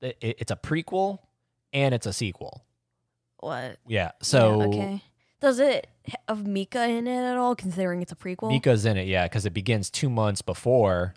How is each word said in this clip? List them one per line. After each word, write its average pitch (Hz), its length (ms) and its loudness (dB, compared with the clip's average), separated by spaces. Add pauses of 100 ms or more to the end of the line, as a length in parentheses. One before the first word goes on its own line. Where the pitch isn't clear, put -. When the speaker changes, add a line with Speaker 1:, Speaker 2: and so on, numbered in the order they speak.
Speaker 1:
it, 127 200 -8
it's 113 280 -6
a - 60 -4
prequel 190 640 -4 (520)
and 139 220 2
it's 113 140 -2
a 92 60 -4
sequel. - 500 -8 (760)
Speaker 2:
What? 127 460 -8
Speaker 1:
Yeah. 98 260 -2 (120)
So 110 380 6
Speaker 2:
Yeah, 104 80 2
okay. 101 320 -2 (380)
Does 262 200 2
it 269 260 2 (420)
have 214 200 -4
Mika 196 400 -2
in 233 180 -2
it 247 160 -2 (100)
at 247 60 -2
all, 247 180 0
considering 180 460 -4
it's 175 120 -8
a - 20 -18
prequel? - 340 -8
Speaker 1:
Mika's 127 360 4
in 107 120 2
it, 92 100 -2
yeah, 92 200 2
'cause 104 180 -2
it 92 80 -4
begins 101 380 0
two - 180 -2
months 107 320 0
before 92 760 2